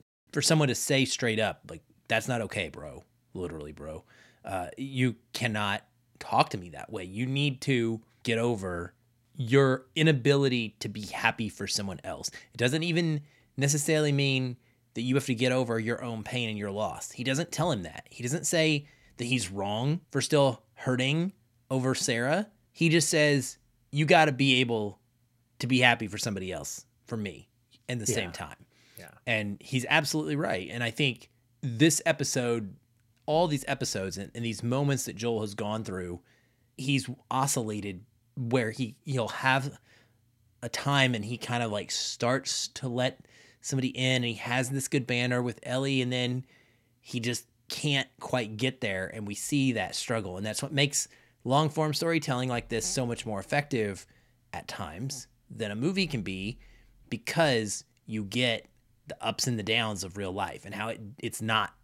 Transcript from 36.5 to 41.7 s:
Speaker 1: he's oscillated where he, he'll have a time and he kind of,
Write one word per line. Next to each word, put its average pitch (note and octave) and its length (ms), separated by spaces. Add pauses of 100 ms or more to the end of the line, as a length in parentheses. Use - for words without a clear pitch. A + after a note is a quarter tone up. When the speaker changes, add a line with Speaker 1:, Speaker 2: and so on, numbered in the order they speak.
Speaker 1:
he's C3+ 320 (220)
oscillated G#2+ 720 (320)
where A#2 340
he, B2 340
he'll B2+ 240
have C3 500 (840)
a A#2+ 60
time C3+ 460
and G#2 100
he A#2+ 120
kind A#2+ 260
of, A2+ 80